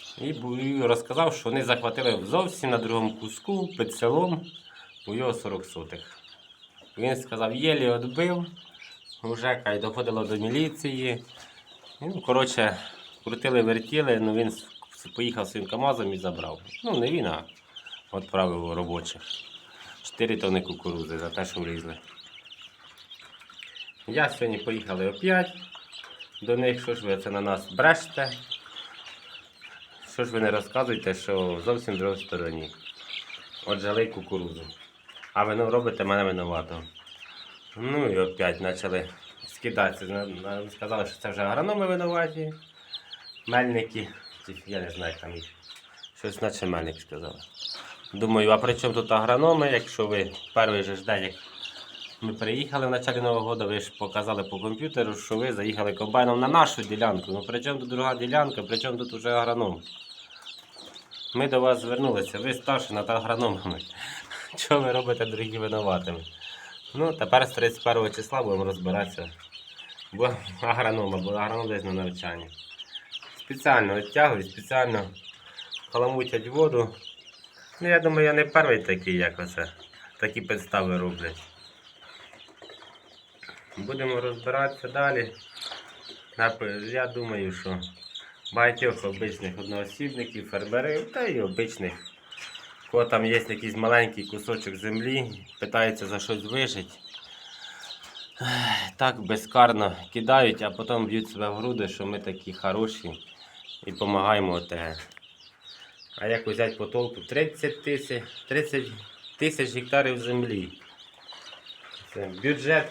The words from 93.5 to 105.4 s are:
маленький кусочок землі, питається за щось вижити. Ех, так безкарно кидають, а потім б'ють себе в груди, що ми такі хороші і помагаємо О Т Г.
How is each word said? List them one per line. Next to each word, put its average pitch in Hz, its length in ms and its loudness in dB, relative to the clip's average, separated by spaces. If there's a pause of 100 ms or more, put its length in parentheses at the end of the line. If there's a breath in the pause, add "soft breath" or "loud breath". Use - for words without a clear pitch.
маленький 113 500 4
кусочок 107 500 -6
землі, 113 540 -2 (300)
питається 107 460 2
за 101 120 -4
щось 101 260 -4
вижити. 104 460 -4 (1500 loud breath)
Ех, 123 560 -2
так 131 240 2
безкарно 107 760 6 (160)
кидають, 120 500 6
а 127 80 0
потім 113 360 0
б'ють 110 220 -2
себе 104 200 -4
в 104 60 -4
груди, 110 340 -2
що 98 180 -8
ми 101 120 -4
такі 95 340 -10
хороші 101 580 -2 (760 loud breath)
і 98 60 -8
помагаємо 101 600 4
О 87 80 0
Т 87 160 -8
Г. 82 200 -6 (1200 loud breath)